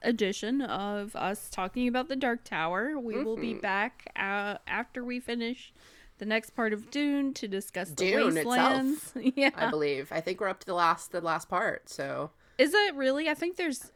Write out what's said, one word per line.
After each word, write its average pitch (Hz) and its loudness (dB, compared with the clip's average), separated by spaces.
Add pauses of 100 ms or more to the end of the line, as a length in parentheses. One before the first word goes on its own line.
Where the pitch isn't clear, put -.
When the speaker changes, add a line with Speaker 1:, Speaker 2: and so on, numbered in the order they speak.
Speaker 1:
edition 220 0
of 202 -4
us - -4
talking 226 -2
about 247 0
The 262 -2
Dark 247 0
Tower. 190 0
We 240 -2
will 220 -2
be 233 -2
Speaker 2:
Mm-hmm. - -6
Speaker 1:
back, 202 -2
uh, 202 -2
after 240 -6
we 247 -4
finish 233 -6 (460)
the 202 -8
next 220 0
part 220 0
of 214 -6
Dune 285 0
to - -6
discuss 190 -4
the 151 -12
Speaker 2:
Dune - 4
itself, - 0
Speaker 1:
Wastelands. 262 2
<laughs> 254 0
Yeah. 277 4
Speaker 2:
I 220 0
believe. 143 0
I 160 -2
think 185 -2
we're 202 0
up 185 -4
to - -18
the 190 -2
last, 170 2
the 180 -2
last 165 -2
part, 190 -2
so. 139 -6 (260)
Speaker 1:
Is 285 8
it 415 6
really? 277 2
I 302 2
think 339 -4
there's, 311 -2